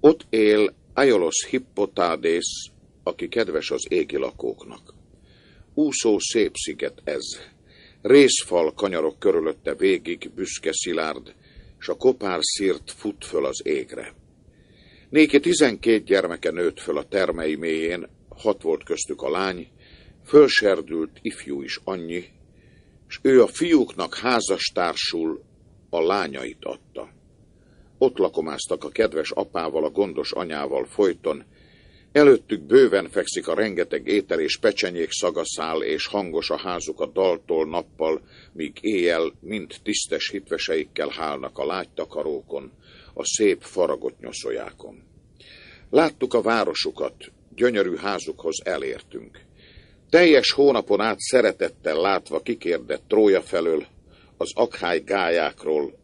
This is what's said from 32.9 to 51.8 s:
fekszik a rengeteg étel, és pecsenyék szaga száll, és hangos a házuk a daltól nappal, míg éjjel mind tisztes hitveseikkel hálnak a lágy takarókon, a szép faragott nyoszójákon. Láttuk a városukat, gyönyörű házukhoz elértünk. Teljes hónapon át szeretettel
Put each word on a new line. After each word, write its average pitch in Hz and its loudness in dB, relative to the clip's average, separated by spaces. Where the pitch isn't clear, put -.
fekszik 87 -4
a 82 0
rengeteg 87 -2
étel, 90 0
és 76 -2
pecsenyék 90 -2
szaga 85 -4
száll, 80 -6
és 73 -4
hangos 85 -4
a 78 -4
házuk 85 -8
a 78 -4
daltól 82 -2
nappal, 80 -4
míg 80 -10
éjjel 87 0
mind 92 -10
tisztes - -6
hitveseikkel 82 -6
hálnak 71 -8
a 69 -4
lágy 87 -6
takarókon, 73 -8
a - -10
szép 98 0
faragott 71 -4
nyoszójákon. - -12
Láttuk 147 2
a 113 4
városukat, 85 -2
gyönyörű 101 0
házukhoz 82 -6
elértünk. 65 -8
Teljes 160 8
hónapon 117 4
át 107 0
szeretettel 82 0